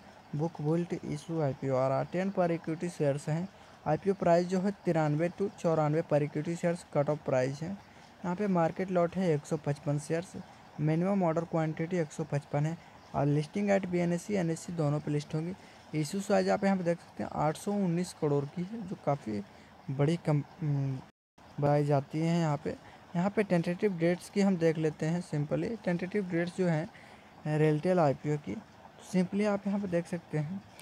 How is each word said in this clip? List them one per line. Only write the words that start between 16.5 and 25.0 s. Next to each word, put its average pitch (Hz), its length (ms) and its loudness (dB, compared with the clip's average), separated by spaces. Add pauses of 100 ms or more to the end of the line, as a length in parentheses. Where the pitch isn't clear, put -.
यहाँ 196 120 4
पे 185 80 -2
देख 170 140 2
सकते - 240 -12
हैं - 120 -6
आठ 151 220 0
सौ - 160 -4
उन्नीस 180 480 0
करोड़ 143 240 2
की 147 180 -6
है, 208 260 -8
जो 208 80 -8 (100)
काफ़ी 202 360 -2 (480)
बड़ी 143 260 2
कम-, 147 460 -2
उम, 139 360 -2 (640)
बनाई 147 240 4
जाती 143 360 0
है 165 180 2
यहाँ 156 260 2
पे। - 120 -6 (400)
यहाँ 180 140 0
पे 214 120 2
tentative 180 560 0
dates 170 320 0
की 202 100 0
हम 196 160 4
देख 165 220 2
लेते 156 280 0